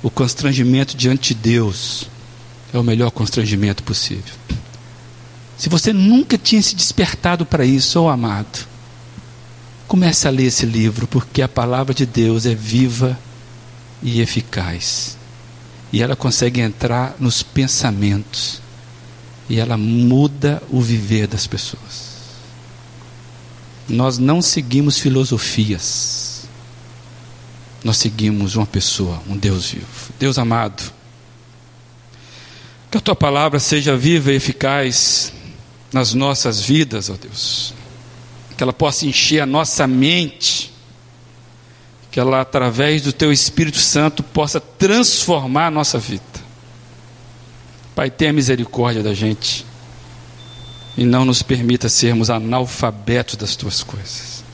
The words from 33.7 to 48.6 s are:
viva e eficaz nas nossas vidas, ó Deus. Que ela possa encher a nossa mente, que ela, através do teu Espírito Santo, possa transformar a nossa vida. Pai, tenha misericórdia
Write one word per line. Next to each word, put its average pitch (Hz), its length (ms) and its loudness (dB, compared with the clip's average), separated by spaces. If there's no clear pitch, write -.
viva 143 340 4
e 139 40 4
eficaz 135 1000 0
nas 123 220 0
nossas 127 480 0
vidas, 117 480 0
ó 95 40 -8
Deus. - 600 -8
Que - 60 -6
ela 123 120 0
possa 147 340 0
encher 151 320 2
a 143 60 0
nossa 143 420 0
mente, 143 840 0
que - 80 -2
ela, 131 220 2
através 135 600 0
do 139 100 0
teu 151 200 2
Espírito - 480 0
Santo, 151 420 2
possa 151 380 -2
transformar 170 1080 2
a 160 40 0
nossa 151 260 0
vida. 104 240 -6
Pai, 139 160 -2
tenha 151 220 0
misericórdia 120 680 0